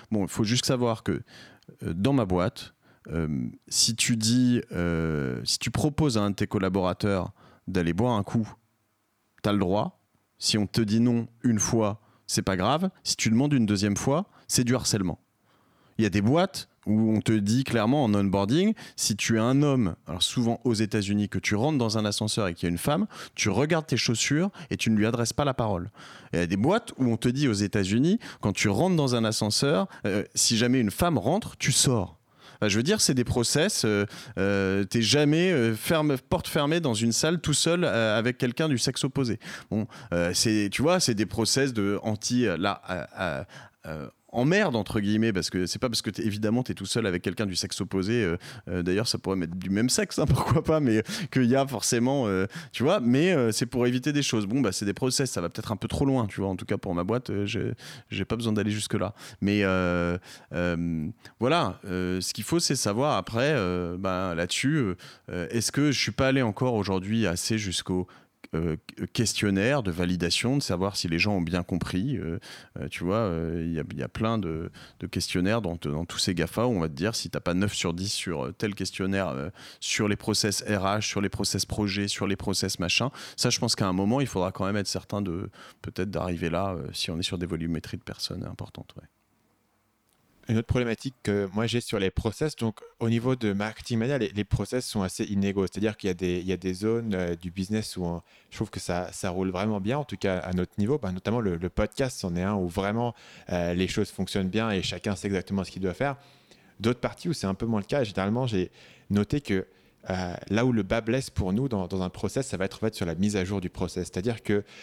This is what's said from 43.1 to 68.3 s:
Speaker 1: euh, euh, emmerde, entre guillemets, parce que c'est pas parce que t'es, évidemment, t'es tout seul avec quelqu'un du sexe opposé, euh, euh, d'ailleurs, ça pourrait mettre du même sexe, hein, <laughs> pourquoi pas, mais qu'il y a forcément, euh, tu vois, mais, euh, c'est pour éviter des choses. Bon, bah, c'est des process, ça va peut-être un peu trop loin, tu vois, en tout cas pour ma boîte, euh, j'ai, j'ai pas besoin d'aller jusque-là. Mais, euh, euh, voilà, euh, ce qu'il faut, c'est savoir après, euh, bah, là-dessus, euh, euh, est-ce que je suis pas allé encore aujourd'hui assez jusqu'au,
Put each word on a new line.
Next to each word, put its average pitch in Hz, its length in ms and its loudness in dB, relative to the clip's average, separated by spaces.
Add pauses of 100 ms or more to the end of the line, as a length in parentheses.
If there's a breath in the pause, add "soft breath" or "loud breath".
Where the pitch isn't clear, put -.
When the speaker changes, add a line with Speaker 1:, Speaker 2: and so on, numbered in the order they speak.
Speaker 1:
euh, 80 260 -2 (420 loud breath)
euh, 76 220 -8 (240)
emmerde, 156 440 2
entre 107 240 0
guillemets, 107 320 4
parce 90 180 0
que 90 160 0
c'est - 140 -6
pas 127 80 0
parce 110 140 -2
que 110 80 -4
t'es, - 140 -4
évidemment, 107 380 0
t'es 107 120 -6
tout 98 120 -8
seul 113 180 -2
avec 90 160 0
quelqu'un 98 260 -2
du 90 100 -4
sexe - 240 -4
opposé, 98 420 0
euh, 87 140 2 (320 loud breath)
euh, 90 160 -2
d'ailleurs, 98 240 2
ça - 100 -2
pourrait 95 160 -2
mettre 85 220 -2
du 92 140 -6
même 110 180 4
sexe, - 320 0
hein, 151 60 4
<laughs> - 20 2
pourquoi - 340 2
pas, 156 160 4
mais 113 240 4 (300 loud breath)
qu'il 127 140 4
y 123 100 6
a 135 100 4
forcément, 123 600 0
euh, 95 180 2 (240 loud breath)
tu - 140 -2
vois, 180 160 4
mais, 135 320 4
euh, 123 180 4
c'est 123 160 0
pour 123 220 2
éviter 127 240 0
des 143 100 2
choses. 110 240 0
Bon, 123 140 0
bah, 107 100 2
c'est 104 140 -4
des 101 100 0
process, 127 380 0
ça 92 80 -4
va 85 80 -2
peut-être - 240 -8
un 101 40 -2
peu - 120 -6
trop - 160 0
loin, 131 240 2
tu - 120 -6
vois, 98 80 0
en 92 60 -2
tout - 100 -8
cas 101 140 -2
pour 92 160 -6
ma 87 80 0
boîte, 110 280 -2
euh, 101 140 -2
j'ai, 110 280 -4 (360 loud breath)
j'ai 101 160 -4
pas 113 120 -2
besoin 113 160 -2
d'aller 104 180 2
jusque-là. 104 440 -2 (260 loud breath)
Mais, 101 240 4
euh, 87 520 2 (360 loud breath)
euh, 85 560 -2 (320 loud breath)
voilà, 131 440 0
euh, 92 360 -2
ce - 120 -4
qu'il 113 120 -8
faut, 170 160 0
c'est 143 160 0
savoir 120 400 0
après, 117 400 0
euh, 90 420 -2
bah, 92 380 -2
là-dessus, 127 400 0
euh, 98 200 0 (340 loud breath)
euh, 87 200 -4
est-ce 117 220 -2
que 143 180 2
je 120 100 0
suis 101 120 -2
pas 135 160 2
allé 135 140 2
encore 120 320 0
aujourd'hui 98 520 0
assez 87 320 0
jusqu'au, 92 480 -2 (480 loud breath)